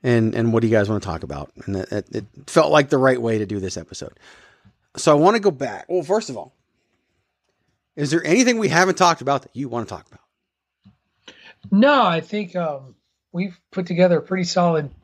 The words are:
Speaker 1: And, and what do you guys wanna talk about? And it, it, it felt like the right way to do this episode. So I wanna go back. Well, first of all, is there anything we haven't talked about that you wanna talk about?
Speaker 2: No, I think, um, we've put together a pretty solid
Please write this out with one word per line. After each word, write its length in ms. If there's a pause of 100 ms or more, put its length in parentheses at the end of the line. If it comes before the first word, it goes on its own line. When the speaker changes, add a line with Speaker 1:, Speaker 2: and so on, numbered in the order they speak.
Speaker 1:
And, 300
and 160
what 80
do 80
you 80
guys 140
wanna 100
talk 240
about? 300 (120)
And 120
it, 120
it, 220
it 140 (220)
felt 260
like 160
the 80
right 240
way 160
to 80
do 160
this 160
episode. 420 (800)
So 160
I 20
wanna 240
go 100
back. 380
Well, 160
first 260
of 60
all, 180 (1400)
is 160
there 140
anything 340
we 80
haven't 300
talked 240
about 220
that 120
you 140
wanna 160
talk 220
about? 120 (1500)
Speaker 2:
No, 320
I 160
think, 380
um, 380 (360)
we've 260 (140)
put 140
together 320
a 40
pretty 220
solid 480 (120)